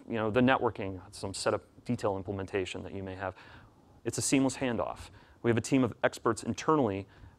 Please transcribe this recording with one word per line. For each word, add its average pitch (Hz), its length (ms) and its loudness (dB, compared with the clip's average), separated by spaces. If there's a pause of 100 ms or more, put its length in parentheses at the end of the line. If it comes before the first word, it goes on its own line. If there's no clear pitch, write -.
you 117 80 -4
know, 110 140 0
the 117 100 4
networking, 113 600 2 (120)
some 98 200 -8
setup 107 300 0 (220)
detail 110 320 -2
implementation 95 680 -4
that 92 100 -12
you 98 100 -8
may 95 120 -10
have, 95 200 -6 (720)
it's 117 140 -4
a 123 40 0
seamless 135 340 2
handoff. 101 540 -4 (320)
We 117 80 2
have 110 60 4
a 113 60 0
team 131 220 4
of 110 180 -2
experts 120 400 0
internally 117 640 0 (320)